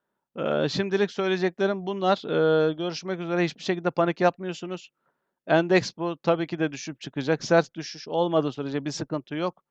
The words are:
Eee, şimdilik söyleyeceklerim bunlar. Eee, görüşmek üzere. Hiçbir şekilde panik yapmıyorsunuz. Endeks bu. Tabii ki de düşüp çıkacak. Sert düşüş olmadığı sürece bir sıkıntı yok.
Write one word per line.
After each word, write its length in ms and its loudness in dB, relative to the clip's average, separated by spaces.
Eee, 320 0
şimdilik 400 0
söyleyeceklerim 760 -2
bunlar. 380 0
Eee, 480 4
görüşmek 480 -6
üzere. 240 0
Hiçbir 180 -4
şekilde 280 -2
panik 300 0
yapmıyorsunuz. 680 -2
Endeks 500 4
bu. 260 -4
Tabii 240 2
ki 120 -6
de 140 0
düşüp 280 -10
çıkacak. 440 -2
Sert 300 2
düşüş 340 -12
olmadığı 440 2
sürece 320 -4
bir 60 -2
sıkıntı 440 -6
yok. 360 -4